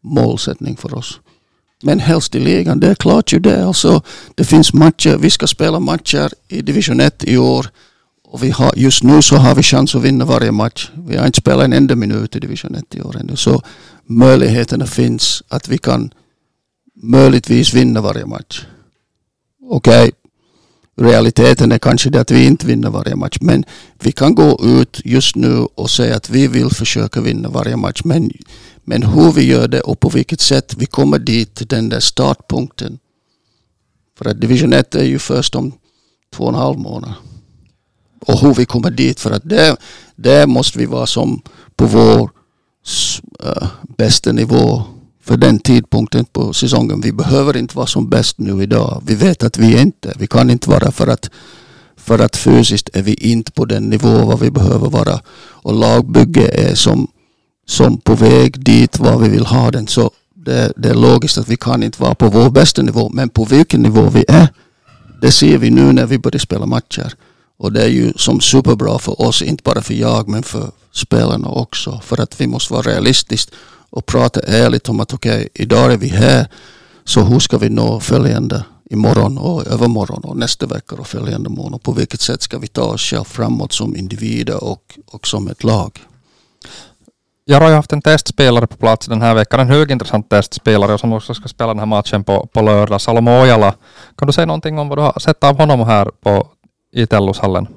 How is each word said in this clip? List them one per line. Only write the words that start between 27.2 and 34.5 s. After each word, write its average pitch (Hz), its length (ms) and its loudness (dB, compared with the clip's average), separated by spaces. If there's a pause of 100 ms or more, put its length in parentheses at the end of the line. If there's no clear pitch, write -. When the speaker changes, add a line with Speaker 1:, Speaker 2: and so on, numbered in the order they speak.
Speaker 1:
vinna 113 280 -4
varje 120 280 -6
match. - 280 -6
Men, 165 260 -2 (540)
men 120 180 -4
hur 151 300 4
vi 147 120 2
gör 123 240 2
det 127 120 -2
och - 200 -6
på - 80 2
vilket 127 320 -4
sätt - 380 -2
vi 131 80 -4
kommer 143 320 0
dit, 117 500 -4
den 113 200 -4
där 117 120 -4
startpunkten. - 1000 -4 (1200)
För 117 120 -6
att 107 100 -6
division 123 320 2